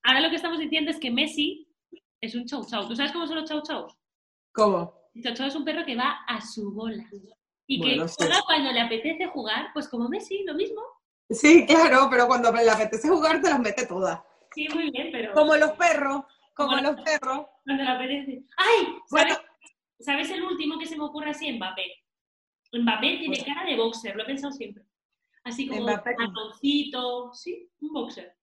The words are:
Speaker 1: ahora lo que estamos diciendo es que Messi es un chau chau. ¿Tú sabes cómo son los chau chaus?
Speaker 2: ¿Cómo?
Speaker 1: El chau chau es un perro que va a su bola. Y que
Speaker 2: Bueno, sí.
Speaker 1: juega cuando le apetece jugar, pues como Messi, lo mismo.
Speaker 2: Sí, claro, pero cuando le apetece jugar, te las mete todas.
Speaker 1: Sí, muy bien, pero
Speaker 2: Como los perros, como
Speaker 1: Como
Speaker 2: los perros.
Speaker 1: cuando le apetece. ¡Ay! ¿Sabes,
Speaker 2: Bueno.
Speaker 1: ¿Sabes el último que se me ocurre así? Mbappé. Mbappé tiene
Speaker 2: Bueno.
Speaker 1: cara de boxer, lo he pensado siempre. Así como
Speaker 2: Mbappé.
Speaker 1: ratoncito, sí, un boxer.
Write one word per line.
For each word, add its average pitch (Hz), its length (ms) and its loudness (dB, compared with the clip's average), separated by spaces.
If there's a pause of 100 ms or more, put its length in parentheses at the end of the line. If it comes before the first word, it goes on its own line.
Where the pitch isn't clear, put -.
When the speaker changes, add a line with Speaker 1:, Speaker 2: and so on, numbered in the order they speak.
Speaker 1:
ahora 262 180 4
lo 320 100 2
que 330 60 -2
estamos 330 220 -4
diciendo 311 320 -2
es 320 80 -4
que 254 120 -4
Messi 302 560 -2 (540)
es 226 140 -8
un 240 120 -6
chau 247 200 -8
chau. 208 200 -4
¿Tú 233 80 -6
sabes 277 180 -2
cómo 339 140 -4
son 320 100 -6
los 311 120 -6
chau 302 140 -4
chaus? 277 340 -10 (560)
Speaker 2:
¿Cómo? 190 420 2 (200)
Speaker 1:
El 233 80 -18
chau 240 120 -4
chau 262 120 -4
es 277 80 -4
un 302 100 -4
perro 320 220 -4
que 247 100 -4
va 247 220 0 (100)
a 220 120 -4
su 208 320 -10
bola. 220 320 -8 (640)
Y 269 140 -2
que 320 80 0
Speaker 2:
Bueno, 254 200 2
sí. - 100 -10
Speaker 1:
juega 359 260 4
cuando 285 280 2
le 233 80 2
apetece 262 480 -2
jugar, 240 440 -6
pues - 160 -6
como 233 200 -4
Messi, 392 360 -4
lo 320 100 -6
mismo. 427 280 -4 (480)
Speaker 2:
Sí, 311 340 8
claro, 277 460 8
pero 247 160 6
cuando 240 260 4
le 233 160 6
apetece 220 400 2
jugar, 320 320 4
te 370 80 4
las 277 120 4
mete 226 260 -2
todas. 175 340 -2 (340)
Speaker 1:
Sí, 302 200 -6
muy 320 160 -2
bien, 269 220 -6
pero 220 200 -6
Speaker 2:
Como 302 240 6
los 302 160 4
perros, 285 500 2 (320)
como 285 160 -2
Speaker 1:
Como 262 120 0
Speaker 2:
los 285 200 -2
perros. 285 440 -2 (180)
Speaker 1:
cuando 269 200 -2
le 254 60 0
apetece. 262 520 -6 (160)
¡Ay! 403 260 4
¿Sabes, - 260 -10
Speaker 2:
Bueno. - 260 4 (640)
Speaker 1:
¿Sabes 285 300 -4
el 370 120 -6
último 320 360 -4
que 320 80 -8
se 320 120 -10
me 302 60 -6
ocurre 302 260 -8
así? 294 220 -6
Mbappé. 190 320 -6 (880)
Mbappé 233 340 2 (120)
tiene 277 200 -4
Speaker 2:
Bueno. - 60 -8 (100)
Speaker 1:
cara 349 160 -6
de 254 60 0
boxer, 226 400 -2
lo 220 80 -8
he - 20 -10
pensado 277 260 -8
siempre. 208 300 -14 (640)
Así 240 240 -6
como 220 140 -4
Speaker 2:
Mbappé. 208 360 -2
Speaker 1:
ratoncito, 247 1120 -4
sí, - 380 -14 (100)
un 311 120 -10
boxer. 226 500 -10